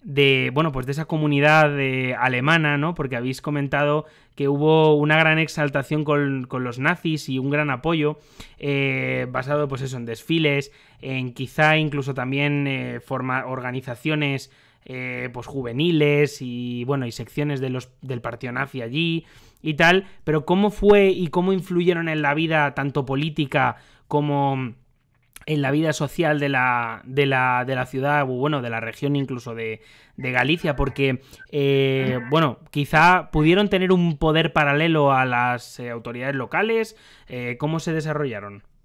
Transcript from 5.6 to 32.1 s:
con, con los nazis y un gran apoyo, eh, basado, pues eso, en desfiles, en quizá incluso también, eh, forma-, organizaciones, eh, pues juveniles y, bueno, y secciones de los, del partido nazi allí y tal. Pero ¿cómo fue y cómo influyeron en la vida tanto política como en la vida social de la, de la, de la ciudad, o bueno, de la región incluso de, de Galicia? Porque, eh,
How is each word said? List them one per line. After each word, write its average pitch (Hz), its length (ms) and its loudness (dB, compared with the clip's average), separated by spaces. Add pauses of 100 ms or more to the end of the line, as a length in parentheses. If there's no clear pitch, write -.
con, 139 420 0
con 127 180 -6
los 123 160 -8
nazis 156 480 -2
y 131 120 -2
un 131 100 -4
gran 147 200 0
apoyo, 151 500 -2 (380)
eh, 131 720 -2
basado, 139 380 -2
pues 135 140 -6
eso, 131 160 -8
en 120 80 -10
desfiles, 143 680 -2 (300)
en 131 320 -6
quizá 156 440 2
incluso 143 360 -2
también, 139 540 -2
eh, 127 320 -6
forma-, 131 480 -4
organizaciones, 131 1040 -4 (340)
eh, 127 480 -8
pues 120 140 -12
juveniles 147 960 2
y, 123 440 -8
bueno, 135 200 -2
y 117 60 -8
secciones 143 480 -6
de 131 100 -6
los, 127 220 -8 (100)
del 131 200 -8
partido 120 320 -10
nazi 131 280 -6
allí 165 440 -4 (360)
y 160 120 -4
tal. 175 320 4 (180)
Pero 151 220 0
¿cómo 196 240 2
fue 202 400 6
y 180 180 0
cómo 180 240 0
influyeron 175 560 0
en 156 140 -2
la 143 120 2
vida 156 420 0
tanto 139 300 -2
política 139 720 0 (300)
como 139 680 0 (680)
en 151 160 0
la 135 100 0
vida 156 220 2
social 151 460 0
de 143 100 0
la, 123 560 0
de 139 200 2
la, 127 400 2
de 131 80 -4
la 127 120 -2
ciudad, 139 380 0
o 131 100 -4
bueno, 139 280 -2
de 120 80 -6
la 113 120 -6
región 139 340 -4
incluso 127 400 -6
de, 110 260 -8 (360)
de 127 140 -6
Galicia? 135 440 0
Porque, 135 460 -2 (300)
eh, 135 680 0 (100)